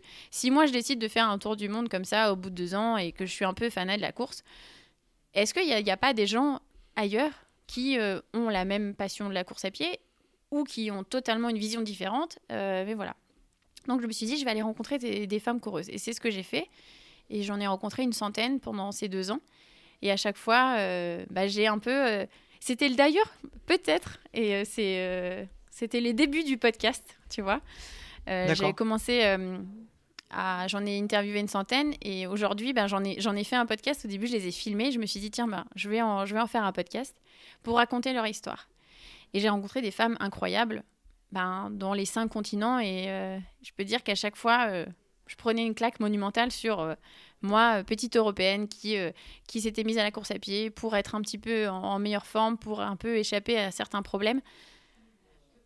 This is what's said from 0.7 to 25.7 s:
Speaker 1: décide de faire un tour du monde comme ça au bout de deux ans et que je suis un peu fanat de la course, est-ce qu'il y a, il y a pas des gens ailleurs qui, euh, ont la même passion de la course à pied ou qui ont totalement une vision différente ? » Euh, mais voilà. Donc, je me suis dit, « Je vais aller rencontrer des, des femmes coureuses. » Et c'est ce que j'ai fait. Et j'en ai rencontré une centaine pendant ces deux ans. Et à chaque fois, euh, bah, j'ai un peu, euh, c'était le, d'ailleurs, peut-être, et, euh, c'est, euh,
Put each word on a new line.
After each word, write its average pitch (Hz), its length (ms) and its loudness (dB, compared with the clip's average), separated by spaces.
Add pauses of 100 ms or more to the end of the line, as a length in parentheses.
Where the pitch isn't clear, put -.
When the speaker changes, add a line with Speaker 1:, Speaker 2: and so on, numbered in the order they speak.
Speaker 1:
décide 247 260 0
de 220 80 -2
faire 226 220 4
un 202 80 2
tour 214 180 -2
du 208 140 -4
monde 233 180 -2
comme 185 180 -2
ça 214 280 4
au - 20 2
bout 185 140 -8
de 180 60 -10
deux 175 200 -4
ans 226 220 2
et 170 160 -2
que 190 120 -4
je 175 60 -8
suis - 140 -2
un 185 80 2
peu 233 160 -2
fanat 190 260 -2
de 208 60 -2
la 170 100 -2
course, - 320 -8 (920)
est-ce 208 200 2
qu'il 359 140 2
y 269 60 4
a, 214 60 4
il 208 80 0
y 190 40 4
a 190 60 2
pas - 160 4
des 214 140 2
gens 254 320 2 (380)
ailleurs 220 340 2 (340)
qui, 254 320 -2
euh, 202 220 0 (140)
ont 226 160 0
la 185 160 0
même 202 280 -2
passion 202 360 -6
de 190 40 -6
la 185 120 -2
course - 180 -12
à 190 80 -2
pied 339 280 -4 (520)
ou 285 140 0
qui 220 260 -4
ont 190 140 -6
totalement 240 420 0
une 226 100 0
vision 214 240 -2
différente ? » 208 580 -4 (120)
Euh, 196 340 -2
mais 214 80 -4
voilà. 196 220 -6 (720)
Donc, 254 140 2
je 233 60 -4
me 220 40 -4
suis 220 140 -4
dit, « 269 120 0
Je 277 60 -2
vais 240 80 0
aller 214 100 0
rencontrer 220 360 -2
des, 208 300 -2
des 208 120 0
femmes 240 220 -2
coureuses. » 196 300 -6
Et 202 60 -8
c'est 233 140 -6
ce - 80 -8
que 233 100 -2
j'ai 190 140 -4
fait. 302 240 -4 (640)
Et 208 140 -2
j'en 202 180 -2
ai 202 60 0
rencontré 202 360 -2
une 247 80 2
centaine 220 480 0
pendant 202 320 -4
ces 208 160 -6
deux 190 240 -4
ans. 277 80 -2 (640)
Et 196 100 2
à 196 60 4
chaque 202 180 0
fois, 254 420 4
euh, 180 520 -2
bah, 190 180 0
j'ai 208 200 4
un 214 120 2
peu, 262 260 2
euh, 208 200 0 (340)
c'était 262 300 2
le, 247 60 2
d'ailleurs, 302 360 6 (340)
peut-être, - 540 2 (140)
et, 208 220 2
euh, 202 100 0
c'est, 196 340 0
euh, 185 460 -4 (260)